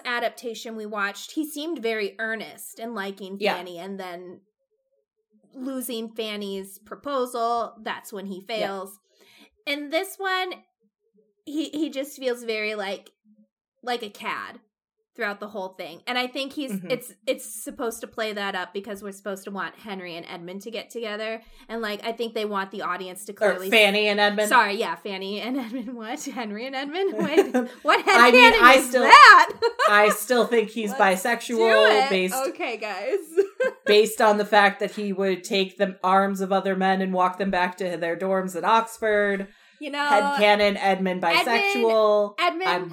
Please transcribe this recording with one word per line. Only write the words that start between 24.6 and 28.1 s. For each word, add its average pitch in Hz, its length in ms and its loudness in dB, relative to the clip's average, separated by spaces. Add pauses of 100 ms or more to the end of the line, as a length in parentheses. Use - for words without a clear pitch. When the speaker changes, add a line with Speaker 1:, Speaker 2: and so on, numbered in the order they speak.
Speaker 1:
yeah, 196 220 -4
Fanny 196 440 -10
and 240 180 -6
Edmund. 240 360 -8
<laughs> - 20 -
What? 233 280 -10
Henry 220 420 -10
and 269 100 -10
Edmund? 302 380 -4
Speaker 2:
<laughs> 214 40 -8
Speaker 1:
Wait, 320 360 2 (300)
what 311 240 4
Speaker 2:
I 349 240 8